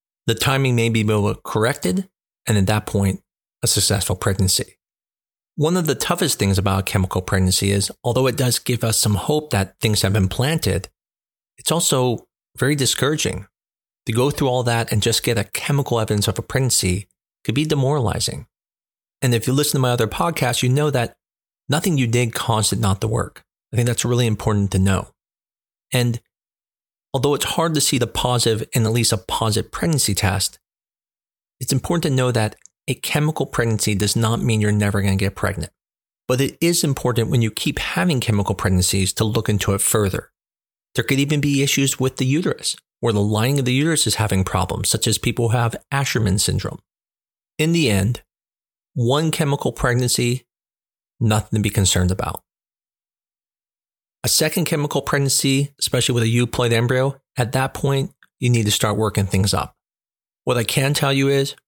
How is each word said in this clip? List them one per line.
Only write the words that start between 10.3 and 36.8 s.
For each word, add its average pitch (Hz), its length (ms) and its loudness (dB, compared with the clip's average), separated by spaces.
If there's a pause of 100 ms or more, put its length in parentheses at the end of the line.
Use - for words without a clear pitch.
it's - 140 -4
also 131 560 0 (300)
very 143 180 2
discouraging 135 720 -2 (580)
to 113 80 -2
go 123 180 2
through 143 160 0
all 127 160 0
that 117 280 0
and 107 100 2
just - 220 0
get 120 140 0
a - 60 0
chemical 139 560 -2
evidence 104 280 0
of 107 120 -2
a - 40 -4
pregnancy 104 640 -2 (360)
could 113 120 -2
be 151 100 0
demoralizing. 139 840 -2 (720)
And 123 120 2
if 110 140 -2
you 127 60 2
listen 143 200 0
to 139 80 0
my 123 100 2
other 113 160 0
podcasts, 147 560 -2
you 123 60 2
know 147 220 2
that 123 260 -2 (500)
nothing 151 300 0
you 127 100 2
did 120 260 0
caused 107 380 -2
it 101 80 -2
not 95 220 0
to 110 60 -2
work. 113 360 -6 (300)
I - 20 -6
think 120 120 2
that's 120 180 -2
really 120 220 2
important 104 440 0
to 95 80 2
know. 95 300 2 (840)
And 120 300 0 (920)
although 139 200 2
it's - 120 -2
hard 165 280 -2
to 147 80 0
see - 160 0
the 120 100 0
positive 117 640 0
in 117 120 2
at 110 80 0
least 117 180 0
a 110 60 2
positive 107 540 -2
pregnancy 160 420 0
test, 95 460 -2 (1000)
it's 131 140 -4
important 160 300 -2
to 165 60 0
know 127 220 2
that 110 240 0 (320)
a 135 60 0
chemical 147 520 -2
pregnancy 110 480 0
does 101 220 0
not 113 260 0
mean 113 200 2
you're 104 100 2
never 101 300 2
gonna 98 160 2
get 98 180 -2
pregnant. 95 380 -6 (540)
But 127 120 0
it 139 220 -2
is 170 220 2